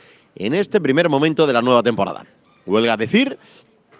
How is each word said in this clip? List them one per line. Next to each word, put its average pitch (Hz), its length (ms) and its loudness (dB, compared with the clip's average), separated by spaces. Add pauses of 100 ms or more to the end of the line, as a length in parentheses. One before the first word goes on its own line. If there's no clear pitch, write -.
(360)
en 110 180 -4
este 202 260 -2
primer 156 280 2
momento 151 400 0
de 135 40 0
la 117 100 2
nueva 120 200 4
temporada. 98 420 -4 (400)
Huelga 110 320 0
decir 190 440 -2 (600)